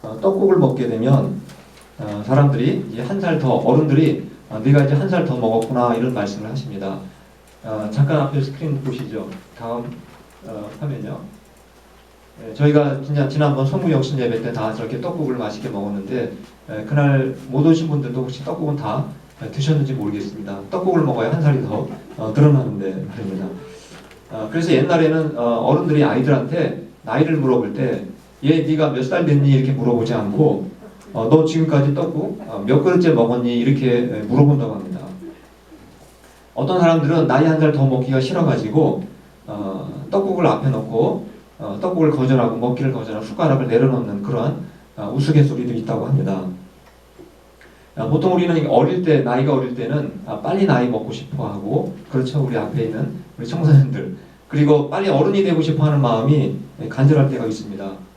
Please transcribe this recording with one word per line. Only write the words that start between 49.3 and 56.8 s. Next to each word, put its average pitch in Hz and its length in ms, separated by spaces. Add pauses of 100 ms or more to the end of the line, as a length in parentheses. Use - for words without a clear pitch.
어릴 127 200
때는, 139 360 (140)
아, 104 140
빨리 196 260
나이 123 220
먹고 110 240
싶어하고, 104 840 (160)
그렇죠? 131 340
우리 117 100
앞에 107 280
있는 107 300 (240)
우리 117 100
청소년들. 151 680 (320)
그리고 147 420
빨리 196 200
어른이 196 340
되고 160 180
싶어하는 147 400
마음이 131 540 (340)